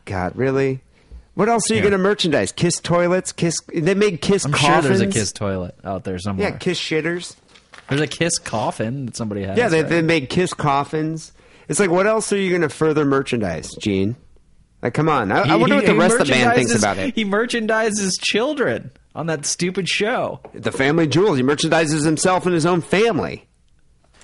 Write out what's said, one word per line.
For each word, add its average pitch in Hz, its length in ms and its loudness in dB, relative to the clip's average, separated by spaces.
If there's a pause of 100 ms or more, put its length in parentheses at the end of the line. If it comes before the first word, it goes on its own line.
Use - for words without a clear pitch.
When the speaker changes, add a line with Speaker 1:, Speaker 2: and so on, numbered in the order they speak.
Speaker 1:
God, 90 320 -4
really? 135 460 0 (560)
What 208 120 2
else 233 200 0
are 220 60 2
you 208 60 2
Speaker 2:
Yeah. 202 100 4
Speaker 1:
gonna 196 80 2
merchandise? 170 520 0
Kiss - 280 0
toilets? 175 520 0
Kiss, 170 240 -2 (160)
they 175 220 0
made 196 280 0
Kiss 196 220 2
Speaker 2:
I'm 143 80 -2
Speaker 1:
coffins? 143 220 4
Speaker 2:
sure 165 80 6 (160)
there's - 40 4
a 104 60 2 (120)
Kiss 101 120 -2
toilet 95 520 -4
out 92 200 -6
there 92 140 -6
somewhere. 190 320 -2
Speaker 1:
Yeah, - 80 -8
Kiss 180 220 -4
shitters. 165 560 -4 (540)
Speaker 2:
There's 139 120 0
a 147 60 0
Kiss 165 320 -2
coffin 123 680 -4
that 113 100 -10
somebody 104 280 -6
has, 95 140 -4
Speaker 1:
Yeah, 233 120 2
they, 160 140 2
Speaker 2:
right? 143 60 -4
Speaker 1:
they 165 120 2
made 160 280 0
Kiss 180 240 0
coffins. 156 800 -2 (380)
It's 151 100 -2
like, 196 120 2
what 185 160 4
else 220 260 0
are 202 40 2
you 190 140 0
gonna 170 180 2
further 156 360 2
merchandise, 120 680 0
Gene? 101 400 0 (640)
Like, 120 140 -4
come 156 140 2
on. 117 220 0
I, 151 100 2
I 202 40 2
Speaker 2:
He, 180 100 4
Speaker 1:
wonder 220 200 4
what 240 100 2
the 175 80 4
Speaker 2:
he 160 60 4
Speaker 1:
rest 226 200 4
of 269 80 2
the 131 60 2
band 131 220 4
thinks 233 180 2
Speaker 2:
merchandises, 220 60 2
Speaker 1:
about 98 180 0
it. 98 180 -4
Speaker 2:
he 220 100 -2
merchandises 220 960 -2
children 214 720 -2 (220)
on 156 140 -6
that 151 180 -4
stupid 180 420 -4
show. 208 520 -2 (160)
Speaker 1:
The 113 160 -4
family 151 360 2
jewels. 160 300 4
He 127 60 2
merchandises 151 600 2
himself 175 440 2
and 180 80 2
his 156 100 0
own 175 160 2
family. 175 640 -2 (760)